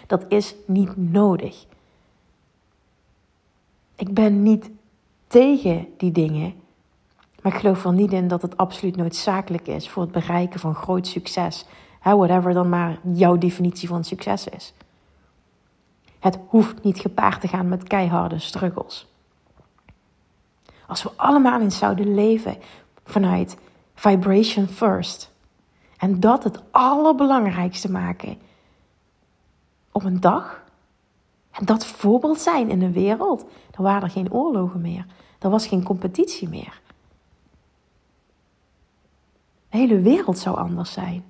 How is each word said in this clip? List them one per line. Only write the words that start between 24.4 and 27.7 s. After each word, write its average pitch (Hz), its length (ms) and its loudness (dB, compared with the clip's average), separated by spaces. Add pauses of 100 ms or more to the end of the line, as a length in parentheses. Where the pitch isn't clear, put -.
first. 190 680 -4 (680)
En 190 220 0
dat 226 240 4
het - 260 -6
allerbelangrijkste 254 1200 2